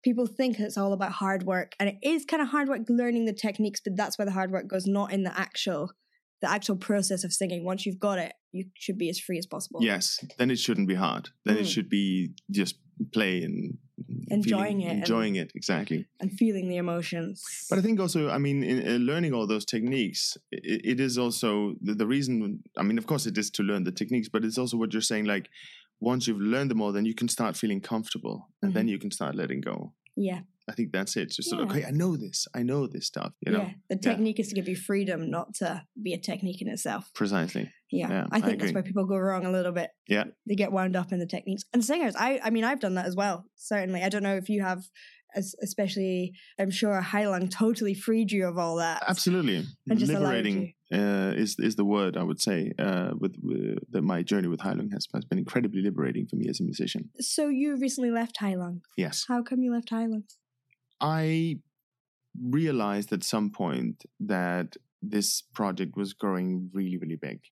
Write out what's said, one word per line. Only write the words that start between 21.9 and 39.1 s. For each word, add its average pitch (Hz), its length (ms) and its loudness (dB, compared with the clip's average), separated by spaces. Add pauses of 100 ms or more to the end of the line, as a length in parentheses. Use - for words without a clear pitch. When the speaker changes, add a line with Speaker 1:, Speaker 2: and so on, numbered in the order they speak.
Speaker 2:
the 107 140 2
reason, 117 560 0 (120)
I - 80 0
mean, 107 140 4
of 110 80 -2
course 139 220 0
it 107 100 -2
is 104 140 -2
to 104 120 -2
learn 98 200 2
the 87 80 0
techniques, 110 380 -2
but 110 140 0
it's 113 140 -2
also 123 200 0
what 113 160 -2
you're 110 80 0
saying, 107 240 0
like, 101 240 0 (500)
once 120 280 2
you've 107 140 0
learned 123 300 2
them 110 100 2
all, 104 100 2
then 101 140 2
you 113 80 0
can 120 140 -2
start 110 280 0
feeling 101 240 0
comfortable, - 680 -6 (140)
and 196 100 2
then - 120 2
Speaker 1:
Mm-hmm. 113 80 2
Speaker 2:
you 98 60 -2
can - 120 -6
start - 240 -4
letting 69 260 -4
go. - 320 -6 (220)
Speaker 1:
Yeah. 185 260 -2 (260)
Speaker 2:
I 214 60 -12
think - 180 -2
that's 95 240 -2
it. - 160 -2
Just - 180 -4
sort - 120 -2
of, - 80 0
Speaker 1:
Yeah. - 80 -2
Speaker 2:
"Okay, - 80 -2
I 120 60 -6
know 170 260 2
this. 104 380 -4
I 123 80 -2
know 131 240 0
this - 180 -8
stuff," - 280 -6 (120)
you - 60 2
know? 208 120 2
Speaker 1:
Yeah. 190 100 -6 (160)
The 190 120 0
Speaker 2:
Yeah. 240 100 2
Speaker 1:
technique 220 280 2
is 202 100 0
to 208 60 -6
give 185 120 -2
you 180 80 -2
freedom, 185 540 -2
not 170 260 -4
to 165 300 -4 (160)
be 185 120 -4
a - 60 -4
technique 196 420 -4
in 233 60 -4
itself. - 460 -6
Speaker 2:
Precisely. 98 580 0 (200)
Speaker 1:
Yeah. - 180 0
Speaker 2:
Yeah, 190 220 0
Speaker 1:
I 208 60 2
Speaker 2:
I 220 40 2
Speaker 1:
think 220 180 0
that's 202 120 0
Speaker 2:
agree. - 20 -2
Speaker 1:
where 185 100 0
people 190 220 0
go 190 120 0